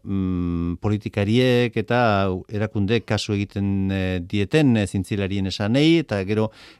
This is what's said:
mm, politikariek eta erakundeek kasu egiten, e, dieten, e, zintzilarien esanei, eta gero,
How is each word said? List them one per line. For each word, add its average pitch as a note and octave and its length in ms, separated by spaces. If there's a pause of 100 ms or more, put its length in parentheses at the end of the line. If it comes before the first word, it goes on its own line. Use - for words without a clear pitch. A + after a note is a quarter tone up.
mm, F2 760
politikariek A2+ 960
eta G#2+ 520 (200)
erakundeek G#2 560
kasu G#2+ 300
egiten, G2 560
e, F#2 300
dieten, A2 560
e, G#2 100
zintzilarien G2 600
esanei, C3+ 520
eta G#2+ 260
gero, G#2+ 260 (300)